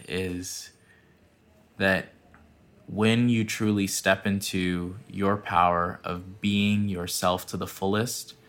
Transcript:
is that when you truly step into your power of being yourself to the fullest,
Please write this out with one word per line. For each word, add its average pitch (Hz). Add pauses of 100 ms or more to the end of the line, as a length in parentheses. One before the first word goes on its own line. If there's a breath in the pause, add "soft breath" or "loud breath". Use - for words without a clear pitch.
is 92 (1080 soft breath)
that 95 (800)
when 110
you 113
truly 104
step 95
into 92 (120)
your 98
power 87
of 92
being 101
yourself 90
to -
the 92
fullest, 104 (140 soft breath)